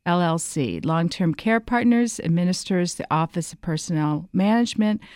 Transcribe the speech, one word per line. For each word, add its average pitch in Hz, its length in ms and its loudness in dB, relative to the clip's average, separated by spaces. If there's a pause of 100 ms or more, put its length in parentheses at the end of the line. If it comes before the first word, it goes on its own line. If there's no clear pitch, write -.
L 175 160 2
L 165 160 2
C. 117 440 -4
Long-Term 160 540 0
Care 226 260 0
Partners 240 580 2
administers 175 760 0
the - 140 -10
Office 160 440 -2
of - 80 -20
Personnel 156 720 -2
Management, 214 680 2 (160)